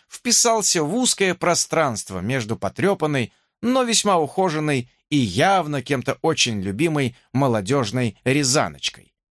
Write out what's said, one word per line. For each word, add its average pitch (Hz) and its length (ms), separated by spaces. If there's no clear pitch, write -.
вписался 226 760
в 147 140
узкое 196 400
пространство 143 840
между 110 380
потрепанной, 135 760
но 254 180
весьма 208 360
ухоженной 151 720
и 151 80
явно 147 640
кем-то 127 400
очень 123 400
любимой 127 560
молодежной 120 920
рязаночкой, 127 920